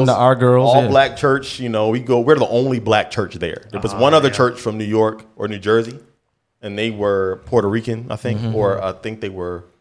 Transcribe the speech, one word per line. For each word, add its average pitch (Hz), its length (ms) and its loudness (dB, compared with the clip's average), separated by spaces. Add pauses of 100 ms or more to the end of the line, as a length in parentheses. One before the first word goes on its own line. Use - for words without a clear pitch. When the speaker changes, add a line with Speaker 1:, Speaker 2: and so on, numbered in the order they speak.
Speaker 1:
girls, 127 40 4
Speaker 2:
to 123 60 4
our 123 200 4
girls, 123 400 4
Speaker 1:
all 135 80 6
Speaker 2:
yeah. 120 60 0
Speaker 1:
black 135 280 2
church, 135 440 -2
you 123 100 -6
know, 110 200 0
we 120 100 -2
go, 123 200 2
we're 131 180 4
the 120 100 2
only 123 320 0
black 104 320 0
church 101 240 -6
there. 85 340 -8
There 101 100 -10
was 98 140 -4
Speaker 3:
Oh, 101 60 -6
Speaker 1:
one 135 120 4
other 147 160 4
Speaker 3:
yeah. 131 60 -4
Speaker 1:
church 123 260 0
from 110 180 -6
New 107 60 -6
York 110 400 0 (120)
or 104 120 -6
New 107 120 -8
Jersey, 113 380 0 (640)
and 104 160 -12
they 110 140 -2
were 98 560 -2
Puerto 110 240 0
Rican, 113 400 -4
I 110 60 -6
think, 107 240 -4
Speaker 2:
Mm-hmm. 113 160 -4
Speaker 1:
or 101 260 0
I 95 100 -4
think 110 300 -12
they 107 80 -6
were, 87 340 -10 (160)